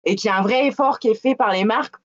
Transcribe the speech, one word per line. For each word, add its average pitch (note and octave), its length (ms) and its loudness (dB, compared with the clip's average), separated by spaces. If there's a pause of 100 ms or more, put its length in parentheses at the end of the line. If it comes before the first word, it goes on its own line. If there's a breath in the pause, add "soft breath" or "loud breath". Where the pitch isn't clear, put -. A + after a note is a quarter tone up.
et F#3 100 0
qu'il G3+ 140 -2
y G3 40 2
a F#3+ 60 0
un G3 40 0
vrai B3+ 240 2
effort C4+ 320 0
qui B3 100 -2
est A3 60 2
fait C4 200 0
par G#3+ 180 0
les F#3 120 0
marques A#3 400 -2